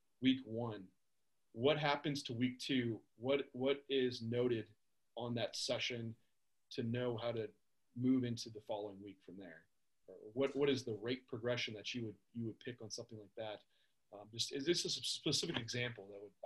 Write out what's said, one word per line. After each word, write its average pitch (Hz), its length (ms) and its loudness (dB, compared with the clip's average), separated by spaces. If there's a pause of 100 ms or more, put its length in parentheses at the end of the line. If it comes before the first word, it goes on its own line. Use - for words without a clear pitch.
(220)
week 131 240 6
one. 110 380 -4 (680)
What 139 260 4
happens 147 460 2
to 127 100 -6
week 127 260 2
two? 117 400 0 (180)
What, 131 360 2
what 135 240 2 (120)
is 127 320 2
noted 120 440 2 (500)
on 120 200 -4
that 113 200 0
session 117 580 -2 (580)
to 123 120 -4
know 120 380 2
how 120 100 0
to 110 160 0 (520)
move 127 240 6
into 117 260 -2
the 107 180 -10
following 104 360 -4
week 98 220 -12
from 90 120 -14
there? 85 240 -14 (480)
Or 95 60 -14 (180)
what, 135 220 0
what 139 140 4
is 123 140 4
the 107 180 -2
rate 127 260 -2
progression 120 480 -2
that - 180 -6
you 120 120 -2
would, 104 100 -6 (200)
you 117 120 -2
would 104 120 -6
pick 120 220 -8
on 107 80 -10
something 110 280 -8
like 101 200 -16
that? 107 240 -6 (520)
Um, 101 200 -14
just, 117 200 -4
is 139 120 -4
this 170 180 2
a - 60 -2
s-, - 140 -2
specific - 540 0
example 120 520 -4
that 101 120 -14
would, 104 100 -14 (140)